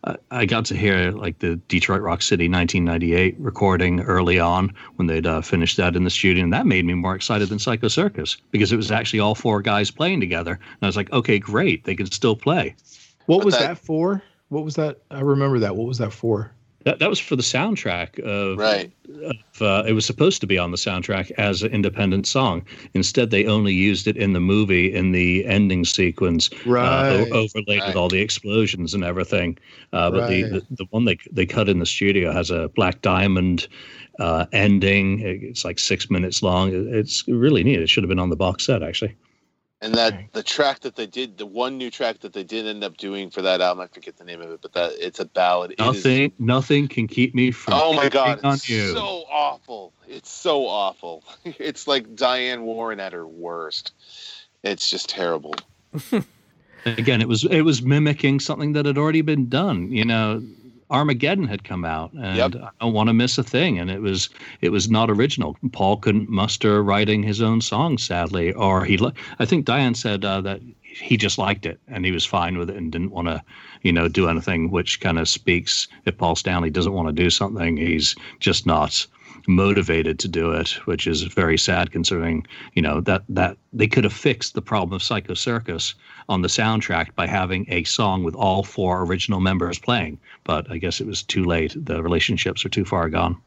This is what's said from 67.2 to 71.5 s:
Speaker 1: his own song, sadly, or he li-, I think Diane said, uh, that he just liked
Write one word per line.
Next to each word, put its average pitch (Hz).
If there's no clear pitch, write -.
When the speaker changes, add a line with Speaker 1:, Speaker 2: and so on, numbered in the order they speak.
Speaker 1:
his 107
own 113
song, 135
sadly, 87
or 95
he 92
li-, 120
I 110
think 143
Diane 123
said, 104
uh, 98
that 95
he -
just 107
liked 101